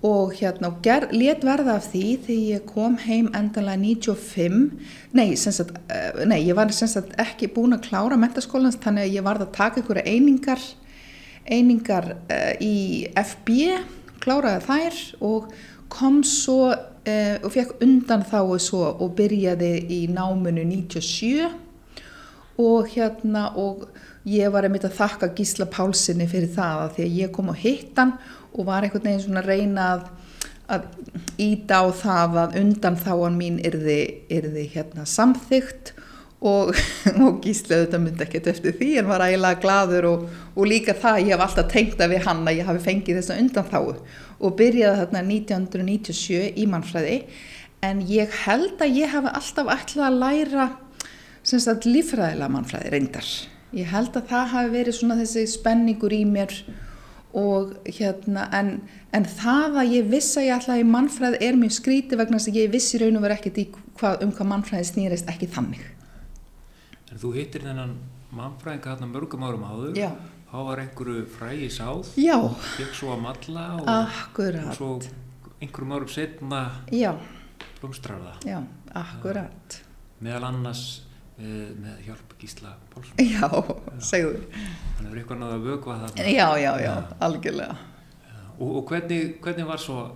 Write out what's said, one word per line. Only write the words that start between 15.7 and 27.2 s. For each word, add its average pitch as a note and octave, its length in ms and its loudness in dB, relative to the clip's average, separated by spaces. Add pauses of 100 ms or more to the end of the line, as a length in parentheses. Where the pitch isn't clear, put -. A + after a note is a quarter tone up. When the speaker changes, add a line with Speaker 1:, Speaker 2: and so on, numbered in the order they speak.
Speaker 1:
kom C4+ 360 4
svo, C4 440 4 (380)
eh, G#3 340 0
og G#3 120 -4
fékk B3 300 0
undanþágu G#3+ 800 4
svo F3+ 280 0
og F3 260 -4
byrjaði F#3 560 2 (160)
í F3 120 -2 (120)
náminu F3+ 540 0
níutíu F3 340 -2
og - 80 -4
sjö D4 420 0 (1120)
og A3+ 320 6
hérna, G#3+ 640 0
og G3 320 -4 (400)
ég G3+ 240 4
var G3 160 4
einmitt G3 160 0
að F#3+ 140 -4
þakka G3 360 0
Gísla G3+ 320 -2
Pálssyni F3 640 0
fyrir E3+ 240 0
það, E3 320 -2
að D#3 120 -6
því E3+ 100 -2
að E3+ 160 0